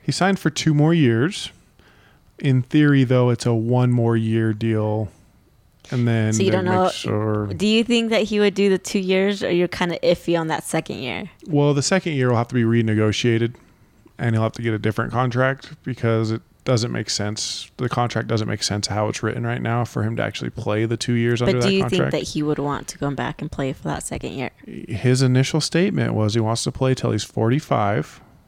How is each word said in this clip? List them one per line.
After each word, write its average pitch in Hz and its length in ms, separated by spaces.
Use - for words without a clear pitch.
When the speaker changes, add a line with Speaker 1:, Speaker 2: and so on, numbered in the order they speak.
Speaker 1:
He - 100
signed 190 280
for 160 100
two - 240
more 151 200
years. 139 580
In 127 240
theory, 143 400
though, 123 260
it's 120 160
a 120 80
one 123 380
more 117 260
year 113 360
deal. 107 560
And 120 160
then 110 260
Speaker 2:
So 110 100
you 190 80
Speaker 1:
they - 60
Speaker 2:
don't 185 80
know, 185 180
Speaker 1:
make 185 100
sure 107 540
Speaker 2:
do 101 180
you 220 180
think 226 280
that 214 120
he 208 160
would 202 140
do 202 160
the 190 80
two - 220
years, 190 440
or - 80
you're 175 160
kinda 175 360
iffy 170 360
on 160 80
that 156 160
second - 360
year? 127 300
Speaker 1:
Well, 147 260
the 143 80
second 180 320
year 131 160
will 120 80
have 120 120
to 123 60
be 123 80
renegotiated, 113 920
and 117 160
he'll 110 80
have 113 100
to - 80
get 117 120
a 107 60
different 113 320
contract 127 600
because 113 460
it 110 140
doesn't 120 280
make 113 180
sense. - 680
The 123 120
contract 117 380
doesn't 110 200
make 107 140
sense 104 240
how 107 240
it's - 140
written 120 240
right 120 140
now 117 220
for 113 200
him 113 140
to 113 60
actually 120 280
play 110 340
the 113 120
two - 160
years 117 280
under 123 120
Speaker 2:
But 123 80
do 120 60
Speaker 1:
that - 60
Speaker 2:
you 190 80
Speaker 1:
contract. 135 300
Speaker 2:
think 156 120
that - 100
he 151 100
would 147 160
want 143 300
to - 100
come 143 160
back 127 260
and - 100
play 135 220
for - 120
that 151 180
second - 300
year? 127 180
Speaker 1:
His 127 560
initial 131 360
statement 151 540
was 107 220
he 117 40
wants 113 260
to 120 60
play 131 220
till 120 180
he's 107 120
forty-five. 117 1000